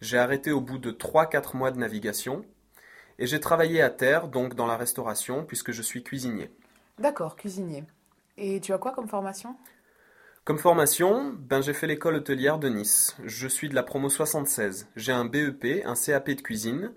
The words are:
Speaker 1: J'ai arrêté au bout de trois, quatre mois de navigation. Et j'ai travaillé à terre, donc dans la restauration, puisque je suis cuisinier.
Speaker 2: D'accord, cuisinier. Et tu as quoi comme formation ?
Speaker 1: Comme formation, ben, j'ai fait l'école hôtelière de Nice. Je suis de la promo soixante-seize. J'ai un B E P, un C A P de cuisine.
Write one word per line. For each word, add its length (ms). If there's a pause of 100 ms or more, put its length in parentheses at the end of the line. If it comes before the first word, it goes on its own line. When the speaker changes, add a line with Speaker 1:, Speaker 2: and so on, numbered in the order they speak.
Speaker 1:
J'ai 160
arrêté 340
au 80
bout 200
de 100
trois, 380
quatre 280
mois 140
de 80
navigation. 680 (760)
Et 80
j'ai 120
travaillé 440
à 80
terre, 360
donc 280
dans 100
la 100
restauration, 680
puisque 260
je 120
suis 180
cuisinier. 480 (480)
Speaker 2:
D'accord, 380
cuisinier. 480 (540)
Et 220
tu 140
as 60
quoi 120
comme 160
formation ? 480 (920)
Speaker 1:
Comme 120
formation, 800
ben, 220
j'ai 100
fait 160
l'école 280
hôtelière 440
de 80
Nice. 560
Je 240
suis 220
de 60
la 60
promo 280
soixante-seize. 880
J'ai 160
un 100
B 140
E 160
P, 320
un 100
C 160
A 80
P 160
de 60
cuisine. 560